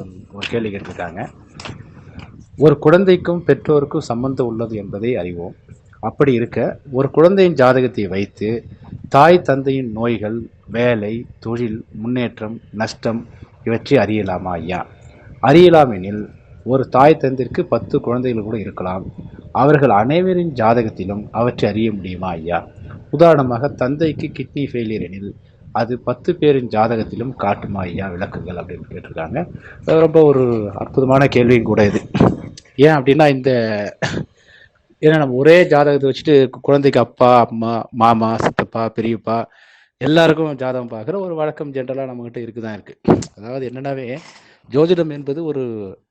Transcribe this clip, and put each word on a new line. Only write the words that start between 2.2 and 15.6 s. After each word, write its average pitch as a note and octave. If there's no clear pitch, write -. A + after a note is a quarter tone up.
"ஒரு D3
குழந்தைக்கும் F3
பெற்றோருக்கும் D3
சம்பந்தம் B2+
உள்ளது A2+
என்பதை G2+
அறிவோம். F2
அப்படி C3+
இருக்க, A#2
ஒரு C3+
குழந்தையின் F3+
ஜாதகத்தை B2+
வைத்து G2+
தாய் E3
தந்தையின் C3+
நோய்கள், A2+
வேலை, A2+
தொழில், A#2
முன்னேற்றம், A2+
நஷ்டம் A2+
இவற்றை A#2
அறியலாமா F#2+
ஐயா? F2
அறியலாம் D#3